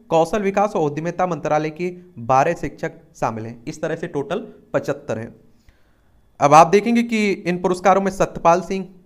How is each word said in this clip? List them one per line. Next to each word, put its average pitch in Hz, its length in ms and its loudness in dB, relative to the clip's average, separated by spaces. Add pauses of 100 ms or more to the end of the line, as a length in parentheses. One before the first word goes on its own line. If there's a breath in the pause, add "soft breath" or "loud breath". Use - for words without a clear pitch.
कौशल 165 340 0
विकास 202 340 0
और 156 140 0
उद्यमिता 170 360 -4
मंत्रालय 156 440 -2
के 180 260 -8 (220 loud breath)
बारह 131 360 2
शिक्षक 160 380 -8 (240)
शामिल 113 300 -6
हैं। 117 180 -16
इस 156 180 -12
तरह 156 140 -4
से 139 100 -10
टोटल - 420 -8 (240)
पचहत्तर 139 460 -4
हैं। 113 160 -12 (1040)
अब 143 140 6
आप 165 120 10
देखेंगे 214 360 2
कि 220 300 0
इन 180 300 -4
पुरस्कारों 190 380 2
में 196 100 -2
सत्यपाल 170 500 2
सिंह 190 280 -8 (180)